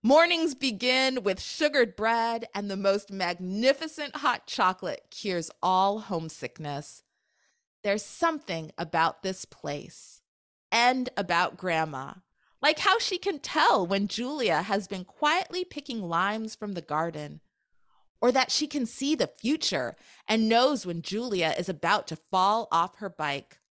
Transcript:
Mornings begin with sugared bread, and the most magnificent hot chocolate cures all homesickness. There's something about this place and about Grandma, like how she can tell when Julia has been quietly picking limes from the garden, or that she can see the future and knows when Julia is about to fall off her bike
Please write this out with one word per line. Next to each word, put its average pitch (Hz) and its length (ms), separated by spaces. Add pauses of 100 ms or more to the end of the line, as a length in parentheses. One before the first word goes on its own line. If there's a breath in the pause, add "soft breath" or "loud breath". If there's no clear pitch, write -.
Mornings 320 540
begin 254 680
with 185 180
sugared 269 560
bread, 226 580
and 202 160
the 190 60
most 196 340
magnificent 196 1040
hot 269 320
chocolate 185 540 (100)
cures 180 400 (100)
all 190 380
homesickness. 156 1040 (800)
There's 208 220
something 202 720
about 165 460
this 190 200
place - 760 (500)
and 247 460
about 175 400
Grandma, 160 560 (480)
like 311 180
how 381 180
she 381 200
can 349 220
tell 285 460
when 196 220
Julia 233 540
has 202 260
been 185 160
quietly 349 640
picking 262 360
limes 196 540
from 208 180
the 175 80
garden, 151 600 (800)
or 247 100
that 254 200
she - 160
can 269 180
see 277 300
the 185 120
future 196 680 (320 loud breath)
and 220 180
knows 240 380
when 170 160
Julia 196 560
is 175 100
about 180 400
to 160 80
fall 202 560
off 165 280
her 202 100
bike 143 500 (120)